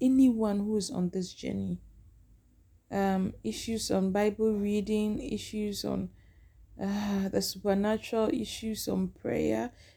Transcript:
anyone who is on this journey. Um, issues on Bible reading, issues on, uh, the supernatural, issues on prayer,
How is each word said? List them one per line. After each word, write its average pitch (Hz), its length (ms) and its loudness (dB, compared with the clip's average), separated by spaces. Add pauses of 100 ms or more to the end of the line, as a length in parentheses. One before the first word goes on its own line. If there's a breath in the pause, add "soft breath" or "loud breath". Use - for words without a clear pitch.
anyone 240 580 6
who 214 180 0
is 185 120 -2
on 180 200 0
this 180 240 -4
journey. 196 460 -4 (1120)
Um, 190 420 2 (100)
issues 220 460 -4
on 190 220 2
Bible 208 420 2
reading, 208 680 0
issues 208 640 -6
on, 190 240 -2 (720 soft breath)
uh, 202 480 -2
the 196 120 0
supernatural, 208 920 0
issues 220 540 -4
on 190 200 0
prayer, 226 640 -2 (260 soft breath)